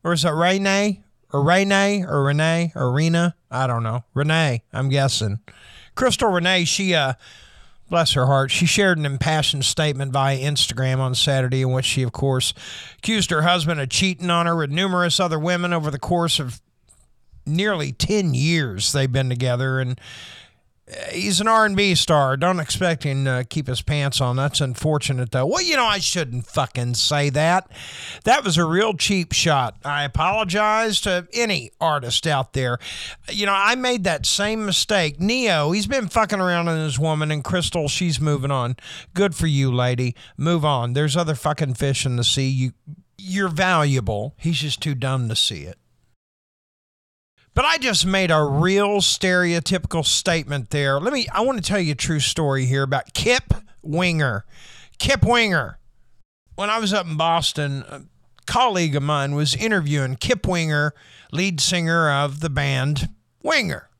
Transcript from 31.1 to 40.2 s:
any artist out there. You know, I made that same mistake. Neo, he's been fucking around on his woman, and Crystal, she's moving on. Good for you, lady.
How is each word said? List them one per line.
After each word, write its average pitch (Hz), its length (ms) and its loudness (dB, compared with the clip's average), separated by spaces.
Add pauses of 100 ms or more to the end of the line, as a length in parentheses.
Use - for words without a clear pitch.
any 208 380 -2 (100)
artist 147 460 -2
out 143 280 -2
there. 123 260 -2 (520)
You 202 140 -2
know, 202 100 2
I 208 200 2
made 247 300 -2
that 165 200 0
same 214 400 -2
mistake. 170 540 0
Neo, 190 540 2
he's 202 120 -2
been 240 220 -2
fucking 208 320 0
around 175 300 0
on 160 100 0
his 147 180 -2
woman, 156 320 0
and 147 140 -4
Crystal, 170 440 -2
she's 160 320 -2
moving 143 300 0
on. 127 260 -2 (380)
Good 185 220 0
for 170 100 -2
you, 135 260 2
lady. 123 440 0 (220)